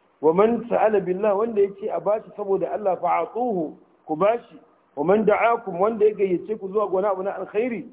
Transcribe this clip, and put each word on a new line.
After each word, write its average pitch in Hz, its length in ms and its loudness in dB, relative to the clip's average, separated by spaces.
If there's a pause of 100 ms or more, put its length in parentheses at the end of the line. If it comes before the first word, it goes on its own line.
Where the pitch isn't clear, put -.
(200)
"Wa 156 140 4
man 220 340 2
sa'ala 202 320 2
billah," 185 340 0
wanda 214 280 0
ya 196 80 2 (100)
ce 214 80 -6
a 170 120 -4
bashi 202 360 -2
saboda 190 360 -2
Allah, 185 280 -2
"fa'atuhu, 175 720 -2 (320)
ku 156 120 -6
bashi." 214 440 0 (340)
"Wa 143 100 -4
man 202 200 4
da'akum," 202 560 2
wanda 214 240 2
ya 214 80 4
gayyace 196 480 -2
ku 190 80 -8
zuwa 208 200 -2
ga 170 40 -6
wani 190 160 0
abu 185 140 -2
na 190 180 -4
alkhairi, 208 520 -4